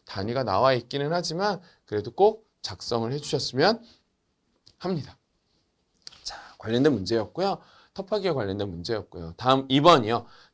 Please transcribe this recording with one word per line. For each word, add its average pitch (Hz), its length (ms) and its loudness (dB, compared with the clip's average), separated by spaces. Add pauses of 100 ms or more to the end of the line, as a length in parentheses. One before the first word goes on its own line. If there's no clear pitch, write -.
단위가 117 380 -4
나와 113 300 2
있기는 139 380 -4
하지만 175 480 -2 (260)
그래도 107 260 -4
꼭 214 360 2 (140)
작성을 113 500 -4
해주셨으면 147 720 -2 (920)
합니다. 180 400 -6 (1080)
자, - 140 -12 (220)
관련된 127 340 2
문제였고요. 113 640 -2 (360)
터프하기와 190 400 -4
관련된 101 360 -4
문제였고요. 87 640 -8
다음 135 320 2
이 135 140 4
번이요. 120 440 6 (280)